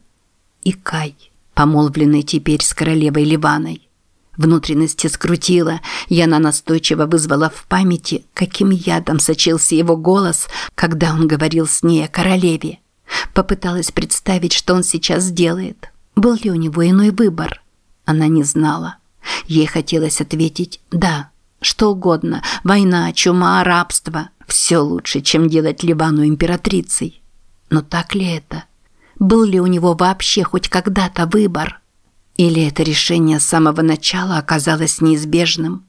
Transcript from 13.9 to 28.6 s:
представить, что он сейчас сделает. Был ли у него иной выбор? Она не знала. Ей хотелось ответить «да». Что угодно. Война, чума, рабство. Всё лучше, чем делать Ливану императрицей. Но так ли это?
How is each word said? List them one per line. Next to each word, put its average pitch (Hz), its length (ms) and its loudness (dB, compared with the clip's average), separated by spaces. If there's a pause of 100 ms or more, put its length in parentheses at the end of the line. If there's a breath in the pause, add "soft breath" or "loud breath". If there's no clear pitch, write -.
представить, - 640 -2
что - 220 0
он 180 100 2
сейчас 180 400 -2
сделает. 175 680 -2 (240)
Был 226 280 2
ли 214 80 -2
у 180 40 0
него 165 340 0
иной 202 220 4
выбор? 190 500 0 (440)
Она 156 240 2
не 156 160 4
знала. 156 520 -2 (500 loud breath)
Ей 156 200 2
хотелось 156 540 -2
ответить 160 600 -4 (100)
«да». 165 400 -2 (300)
Что - 300 2
угодно. 170 520 -2 (220 loud breath)
Война, 175 480 2
чума, 180 520 2
рабство. 170 680 -2 (160)
Всё - 360 2
лучше, 156 380 -4
чем 160 280 2
делать 156 340 0
Ливану 160 420 2
императрицей. 165 1000 -2 (460)
Но 156 140 0
так 170 320 -6
ли 190 100 -2
это? 160 400 -8 (560 soft breath)